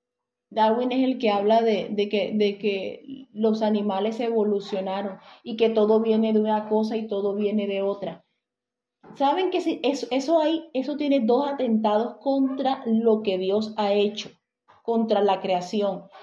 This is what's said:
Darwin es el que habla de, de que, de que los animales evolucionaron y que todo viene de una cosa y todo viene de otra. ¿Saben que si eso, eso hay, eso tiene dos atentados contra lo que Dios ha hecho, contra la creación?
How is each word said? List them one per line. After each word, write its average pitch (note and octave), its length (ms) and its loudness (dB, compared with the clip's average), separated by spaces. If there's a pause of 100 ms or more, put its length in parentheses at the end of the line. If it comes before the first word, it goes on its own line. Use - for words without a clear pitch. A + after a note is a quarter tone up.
(500)
Darwin A3+ 440 2
es C4 100 2
el B3+ 160 0
que A3 100 2
habla G#3 320 4
de, A3 280 0
de G#3 180 0
que, G#3 260 -2
de G#3 240 0
que - 760 -6
los A3 280 0
animales G#3 600 0
evolucionaron G3+ 1000 -2 (240)
y A3 140 -10
que A3+ 120 2
todo A3 320 4
viene A3 300 2
de G#3+ 80 4
una G#3+ 300 0
cosa A3 260 0
y A3 120 -4
todo G3+ 280 -2
viene G#3 320 -2
de G3 140 -4
otra. G3 440 -6 (920)
¿Saben D#4+ 360 0
que F4+ 80 0
si - 240 -4
eso, C#4 260 -2
eso C#4 300 0
hay, D#4+ 340 0
eso C4+ 220 -4
tiene C#4 240 2
dos A#3+ 280 2
atentados A3+ 760 0
contra C4+ 640 0
lo A3+ 380 2
que F#3+ 140 0
Dios G3 380 -2
ha G3+ 160 0
hecho, G#3 380 0 (540)
contra A3+ 380 0
la F#3+ 200 2
creación? F#3+ 600 -2 (180)